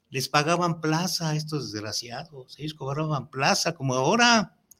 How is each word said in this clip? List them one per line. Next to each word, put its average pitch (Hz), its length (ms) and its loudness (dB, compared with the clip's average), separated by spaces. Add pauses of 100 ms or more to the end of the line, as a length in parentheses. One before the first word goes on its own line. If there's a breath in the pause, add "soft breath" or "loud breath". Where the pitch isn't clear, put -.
Les 131 200 -6
pagaban 165 520 2
plaza 160 500 -2
a 151 40 -2
estos 147 360 -6
desgraciados, 120 880 -10
ellos 151 160 -8
cobraban 143 540 -4
plaza, 160 440 2
como 131 220 -2
ahora 214 600 4 (240)